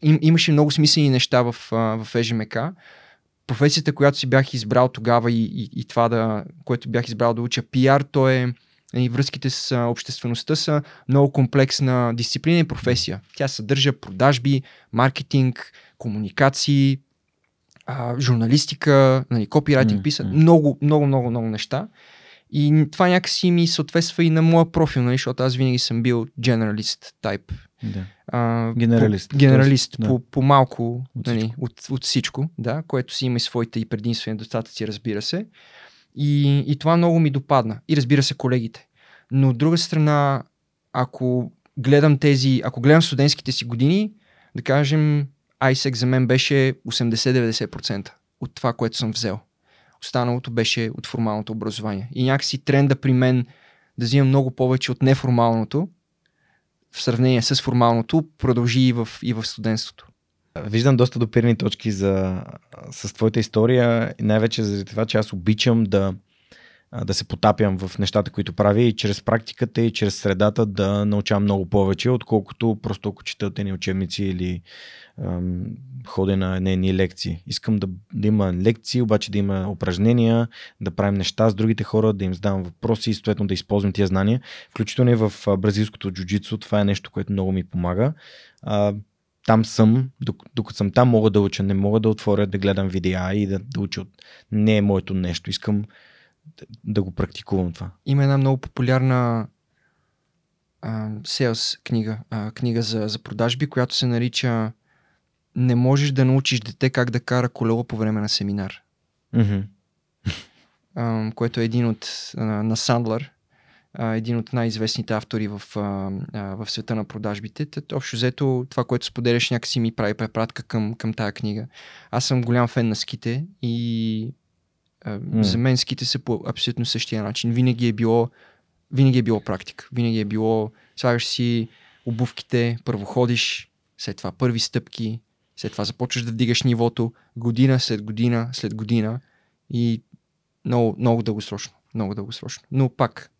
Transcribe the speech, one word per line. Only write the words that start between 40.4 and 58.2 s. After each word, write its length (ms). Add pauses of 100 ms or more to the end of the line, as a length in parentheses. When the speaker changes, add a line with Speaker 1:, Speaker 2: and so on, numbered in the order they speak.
Speaker 1:
ако 600 (240)
гледам 420
тези, 460
ако 160
гледам 220
студентските 500
си 120
години, 480 (420)
да 80
кажем, 640 (340)
айсек 360
за 100
мен 200
беше 480 (120)
осемдесет-деветдесет 800
процента 500 (240)
от 140
това, 180
което 240
съм 140
взел. 280 (640)
Останалото 480
беше 480
от 80
формалното 460
образование. 600
И 100
някакси 340
тренда 380
при 160
мен 340 (520)
да 80
взимам 220
много 220
повече 420
от 100
неформалното, 840 (1040)
в 100
сравнение 400
с 200
формалното, 640 (140)